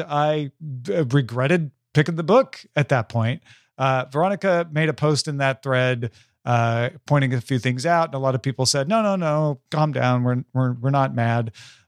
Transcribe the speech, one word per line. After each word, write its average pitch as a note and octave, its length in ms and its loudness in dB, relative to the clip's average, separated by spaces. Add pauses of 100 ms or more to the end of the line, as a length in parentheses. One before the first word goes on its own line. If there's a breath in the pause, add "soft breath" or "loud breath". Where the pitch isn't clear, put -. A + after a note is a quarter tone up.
I, D3 440 0 (420)
uh, E3 120 0
regretted C3+ 640 0 (220)
picking D3+ 220 4
the E3 80 -4
book A#3+ 400 2 (120)
at D3 140 0
that B2 200 0
point. A#2 320 -2 (360 soft breath)
Uh, C3 340 0
Veronica F3 600 0
made D#3 180 0
a C#3 40 0
post D3+ 340 -2
in C#3+ 100 -6
that C3+ 260 -2
thread, B2+ 480 0 (340 soft breath)
uh, A#2 460 0 (140)
pointing C3+ 280 2
a B2 80 -2
few C3 180 -2
things B2+ 260 -2
out. E3 220 2
And C#3 80 -8
a C3+ 40 -4
lot C3+ 140 0
of B2+ 80 -2
people C3 240 -2
said, C#3 220 0
"No, A3 140 2
no, G3+ 160 0
no, D3+ 420 0 (100)
calm D3+ 220 0
down. B2 320 2
We're, B2 300 0
we're, B2+ 200 0
we're A#2+ 180 -4
not C3+ 220 0
mad." A#2 380 -2 (360 loud breath)